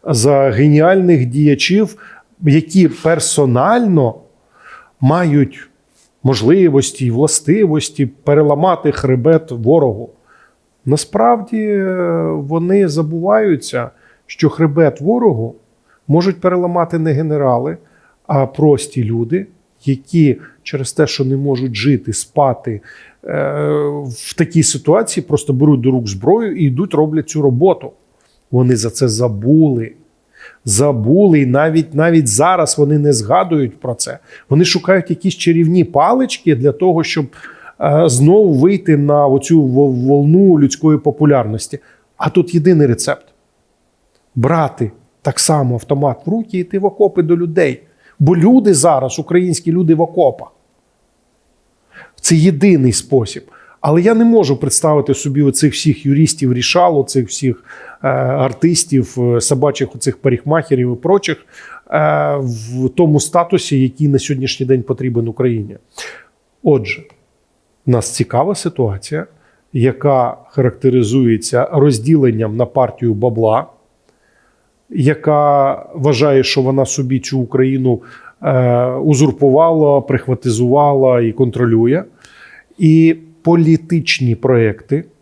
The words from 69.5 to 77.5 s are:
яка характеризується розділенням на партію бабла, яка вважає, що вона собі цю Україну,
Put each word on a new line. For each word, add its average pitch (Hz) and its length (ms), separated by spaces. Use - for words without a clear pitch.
яка 127 640
характеризується 123 1200
розділенням 123 840
на 120 100
партію 117 480
бабла, 113 520
яка 147 800
вважає, 139 480
що 131 200
вона 135 240
собі 131 340
цю - 180
Україну, 131 640